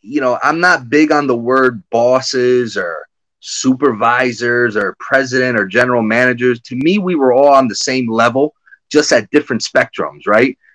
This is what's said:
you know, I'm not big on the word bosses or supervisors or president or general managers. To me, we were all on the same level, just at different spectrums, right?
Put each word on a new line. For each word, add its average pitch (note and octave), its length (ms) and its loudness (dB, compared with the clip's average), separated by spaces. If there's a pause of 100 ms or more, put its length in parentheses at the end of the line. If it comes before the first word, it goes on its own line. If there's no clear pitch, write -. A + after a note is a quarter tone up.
you C3+ 200 -6
know, B2+ 220 -2
I'm D#3 180 -2
not D#3 300 0
big D3+ 200 4
on D3 160 0
the B2 100 0
word B2 540 0
bosses B2 840 0
or E2+ 300 -8 (360)
supervisors A#2+ 1300 -2
or G2 220 -4
president B2+ 600 -2
or G2+ 80 0
general A#2+ 360 0
managers. A#2+ 580 0
To - 160 -12
me, E3 220 0
we F#3 160 -4
were C3+ 180 2
all C#3 160 4
on C3+ 200 4
the G2+ 60 -6
same B2+ 360 -4
level, A#2+ 440 0 (360)
just D3 220 2
at - 180 0
different C#3 320 0
spectrums, - 640 -4
right? A2+ 320 2 (160)